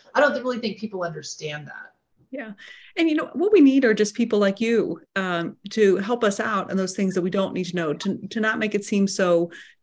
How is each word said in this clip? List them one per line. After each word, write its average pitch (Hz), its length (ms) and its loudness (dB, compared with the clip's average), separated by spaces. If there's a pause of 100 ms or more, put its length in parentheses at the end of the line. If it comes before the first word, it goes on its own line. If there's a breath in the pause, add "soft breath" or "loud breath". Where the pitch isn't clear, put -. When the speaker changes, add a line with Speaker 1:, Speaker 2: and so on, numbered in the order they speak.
(140)
Speaker 1:
I - 60 0
don't 277 140 4
really 240 260 -4
think 208 200 -6
people 196 240 -8
understand 151 640 -10
that. - 260 -18 (380)
Speaker 2:
Yeah. 240 200 -12 (440 loud breath)
And, 330 140 2
you 302 60 0
know, - 180 -4
what 359 180 0
we 415 80 8
need 269 260 8
are 220 80 4
just 208 200 0
people 233 240 0
like 196 240 2
you, 226 400 0 (140)
um, 180 420 -4 (140)
to 202 260 4
help 233 260 -2
us 202 160 0
out 220 300 -2
in 190 80 -2
those 190 180 -4
things 190 200 0
that 180 80 0
we 185 80 -2
don't 196 220 -2
need 180 120 -4
to 175 100 -8
know, 165 180 0
to, - 240 -4 (100)
to - 120 -6
not 220 200 0
make 214 160 -2
it 202 100 -2
seem 196 220 2
so, 175 420 2 (340 loud breath)